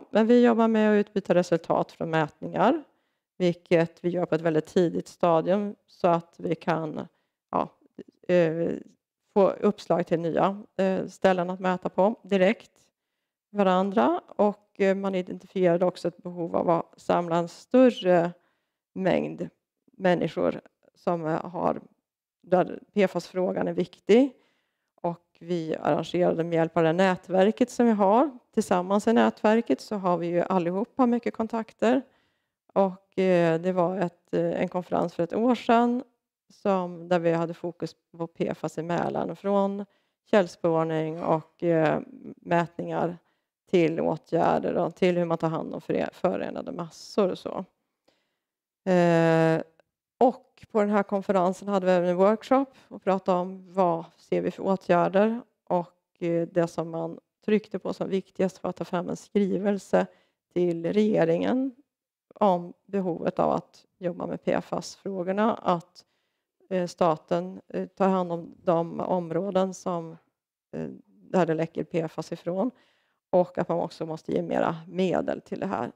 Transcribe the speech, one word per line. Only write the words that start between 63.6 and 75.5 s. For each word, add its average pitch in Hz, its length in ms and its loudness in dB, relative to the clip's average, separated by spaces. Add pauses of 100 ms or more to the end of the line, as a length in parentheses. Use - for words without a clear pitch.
jobba 175 280 -8
med 165 180 -10
P 180 160 0
fas-frågorna, 190 920 -4
att, - 500 -4 (680)
eh, 180 160 -2
staten, 180 800 -2
eh, 185 200 -8
tar 190 200 0
hand 185 240 0
om 170 220 -8 (100)
de 165 360 0
områden 185 720 -2
som, 165 420 -8 (560)
eh, 156 160 -8 (180)
där 180 400 -2
det 160 80 -2
läcker 160 300 -6
P 160 240 -4
fas - 240 -12
ifrån 190 380 -6 (600)
och 180 280 0
att 180 100 -4
man 170 120 -2
också 165 260 -8
måste 160 260 -10
ge 175 100 0
mera 165 340 -2 (100)
medel 180 540 -2
till - 200 -12